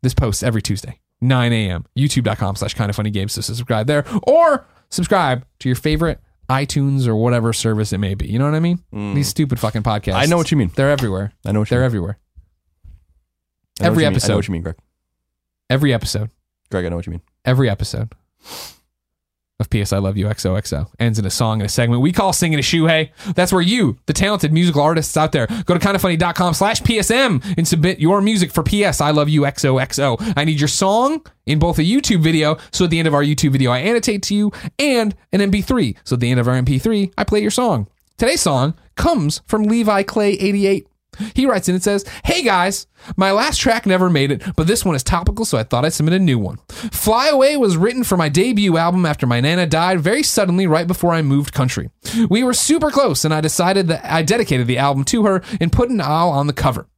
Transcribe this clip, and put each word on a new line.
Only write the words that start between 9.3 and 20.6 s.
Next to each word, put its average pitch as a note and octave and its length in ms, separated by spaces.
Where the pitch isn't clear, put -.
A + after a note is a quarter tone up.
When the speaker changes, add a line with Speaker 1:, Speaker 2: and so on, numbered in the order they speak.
Speaker 1:
fucking G#2+ 240
podcasts. G#2 320
Speaker 2:
I C3 120
know E3+ 100
what E3 140
you E3 80
mean. F#2+ 180
Speaker 1:
They're C3+ 140
everywhere. G2+ 420
Speaker 2:
I G2+ 60
know G#2+ 80
what G#2+ 100
you B2 60
Speaker 1:
They're B2 40
Speaker 2:
mean. B2+ 60
Speaker 1:
everywhere. G#2 320
Speaker 2:
I - 40
know - 20
Speaker 1:
Every - 80
Speaker 2:
what E3 80
you - 80
mean. F#2 40
Speaker 1:
episode. - 120
Speaker 2:
I - 60
know G2+ 40
what G#2 120
you G2 40
mean, E2 100
Greg. E2 120
Speaker 1:
Every C3+ 240
episode. G#2+ 360
Speaker 2:
Greg, F#2 140
I E2+ 40
know E2+ 80
what E2+ 100
you E2+ 60
mean. E2+ 100
Speaker 1:
Every B2+ 260
episode A2 420
of G#2+ 100
P G#2+ 100
S G2 120
I G2 60
Love G2 200
You G2 100
X - 160
O F#2 120
X - 160